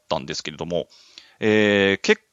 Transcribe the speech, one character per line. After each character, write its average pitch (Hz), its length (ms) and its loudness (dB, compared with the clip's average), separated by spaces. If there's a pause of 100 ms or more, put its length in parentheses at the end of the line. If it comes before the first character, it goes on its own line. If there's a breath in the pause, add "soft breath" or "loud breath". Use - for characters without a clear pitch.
た 80 100 -2
ん 69 80 -10
で 80 80 -8
す - 80 -10
け 78 80 -10
れ 80 60 -14
ど 82 100 -10
も、 85 200 -4 (540 soft breath)
え 101 580 2
ー、 - 40 -20
結 214 200 0 (100)